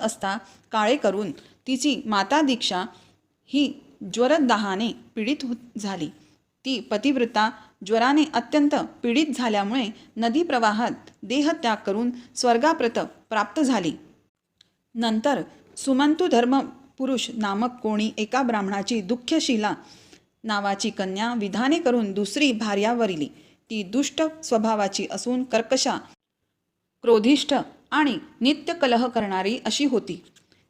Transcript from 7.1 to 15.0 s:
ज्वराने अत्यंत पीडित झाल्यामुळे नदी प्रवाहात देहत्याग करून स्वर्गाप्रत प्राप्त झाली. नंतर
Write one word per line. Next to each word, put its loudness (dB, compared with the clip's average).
ज्वराने 4
अत्यंत 2
पीडित 2
झाल्यामुळे 0
नदी 2
प्रवाहात 0
देहत्याग 0
करून 0
स्वर्गाप्रत 2
प्राप्त -2
झाली. 0
नंतर 0